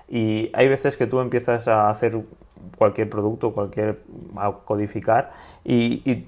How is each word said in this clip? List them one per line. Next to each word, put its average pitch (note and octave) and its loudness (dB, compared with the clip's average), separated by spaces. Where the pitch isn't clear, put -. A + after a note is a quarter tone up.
y A2 -2
hay B2+ 6
veces C3+ 0
que B2 0
tú B2+ 0
empiezas A#2+ -2
a G#2+ 4
hacer A2 0
cualquier G#2 2
producto, G#2+ -2
cualquier, G#2+ -4
a G2+ -2
codificar G#2+ 0
y, A#2+ 2
y A2+ -2